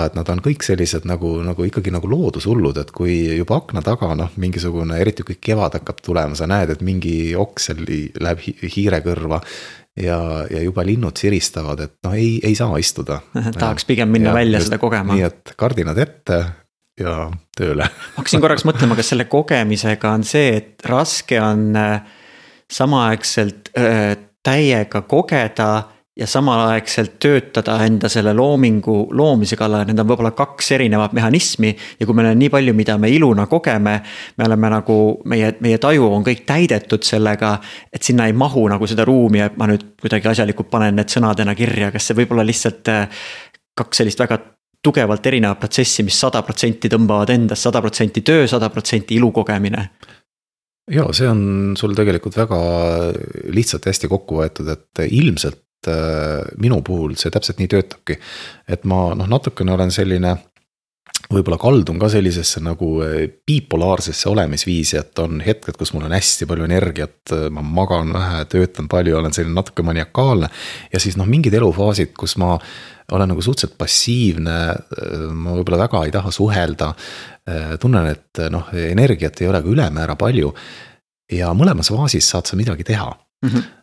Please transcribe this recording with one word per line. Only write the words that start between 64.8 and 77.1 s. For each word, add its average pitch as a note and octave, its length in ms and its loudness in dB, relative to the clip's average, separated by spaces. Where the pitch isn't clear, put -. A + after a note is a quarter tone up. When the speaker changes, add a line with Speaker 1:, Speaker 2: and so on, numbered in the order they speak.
Speaker 1:
et - 240 -6
on D#2+ 200 -4
hetked, - 360 -4
kus - 160 -4
mul D#2 140 -6
on F2 60 -2
hästi - 340 -2
palju E2 180 -2
energiat, E2 520 -2
äh, D#2 160 -2
ma D2+ 160 -6
magan D#2+ 520 0
vähe, F2+ 360 -2
töötan F2+ 400 0
palju, F2 280 2
olen D#2+ 160 -2
selline E2 200 -2
natuke F2+ 320 -2
maniakaalne. E2+ 640 0
Ja F#2+ 80 0
siis, F#2 160 -2
noh, F#2+ 140 0
mingid C3 260 2
elufaasid, G2 640 2
kus - 240 -6
ma F2 140 2
olen F#2 180 2
nagu F2 140 -2
suhteliselt G#2+ 340 -2
passiivne, E2+ 800 0
äh, - 600 -8
ma E2+ 260 -4
võib-olla F2+ 260 2
väga G2 240 0
ei D2+ 80 -4
taha G2 160 -2
suhelda, F2 600 0